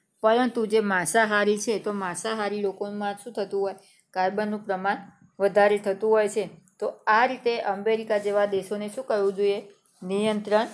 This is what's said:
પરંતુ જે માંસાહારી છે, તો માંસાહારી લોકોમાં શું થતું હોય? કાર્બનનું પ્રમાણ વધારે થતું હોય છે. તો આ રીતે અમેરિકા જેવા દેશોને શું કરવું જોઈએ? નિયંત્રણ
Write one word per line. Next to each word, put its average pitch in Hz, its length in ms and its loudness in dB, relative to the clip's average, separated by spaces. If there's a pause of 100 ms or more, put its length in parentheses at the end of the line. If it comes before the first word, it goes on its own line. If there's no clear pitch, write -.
(220)
પરંતુ 233 440 2
જે 214 140 2
માંસાહારી 208 800 2
છે, 208 200 -2
તો 208 140 -4
માંસાહારી 202 680 -4
લોકોમાં 202 540 -4
શું 226 180 -14
થતું 196 280 -4
હોય? 196 140 -2 (400)
કાર્બનનું 208 500 -2
પ્રમાણ 196 320 -2 (420)
વધારે 202 400 4
થતું 202 320 -2
હોય 214 180 4
છે. 208 200 -4 (300)
તો 202 80 -4 (200)
આ 220 200 6
રીતે 247 340 -2
અમેરિકા 214 580 -2
જેવા 202 280 2
દેશોને 202 420 -4
શું 262 160 -10
કરવું 202 280 0
જોઈએ? 202 260 0 (440)
નિયંત્રણ 208 720 0